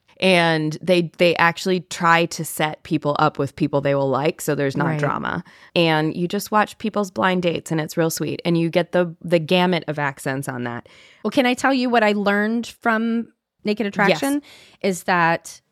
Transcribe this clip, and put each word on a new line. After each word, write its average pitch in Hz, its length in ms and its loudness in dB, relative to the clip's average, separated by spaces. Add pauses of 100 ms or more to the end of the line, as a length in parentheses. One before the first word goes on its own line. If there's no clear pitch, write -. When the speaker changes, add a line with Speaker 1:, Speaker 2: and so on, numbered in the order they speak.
(180)
Speaker 1:
And 165 640 2
they, 175 360 2
they 175 200 4
actually 175 440 0
try 170 460 2
to - 180 -8
set - 380 -4
people 147 340 -2
up 151 220 2
with 139 160 -2
people 143 260 0
they 143 140 2
will 139 140 0
like, 135 320 0
so 151 120 -2
there's 139 240 -2
not 143 100 0
Speaker 2:
Right. 156 120 -2
Speaker 1:
drama. - 440 -4 (320)
And 160 400 2
you 175 120 -4
just 202 240 -6
watch 208 260 0
people's 208 320 -4
blind 185 340 0
dates, 165 280 -2
and 165 100 0
it's 160 160 -6
real 165 140 2
sweet. 143 340 -6
And 170 120 2
you 165 120 0
get 170 220 -2
the, 175 320 0
the 170 160 2
gamut 180 480 2
of 151 100 -4
accents 139 500 -6
on 127 180 -8
that. 120 220 -8 (360)
Speaker 2:
Well, 214 80 -4
can 269 160 2
I 247 80 2
tell 269 180 0
you 254 160 0
what 233 140 4
I 208 100 4
learned 208 540 0
from 226 600 -2 (360)
Naked 208 220 -2
Speaker 1:
Yes. 202 80 -2
Speaker 2:
Attraction? 208 480 2 (400)
Is 185 220 -2
that 170 580 0 (100)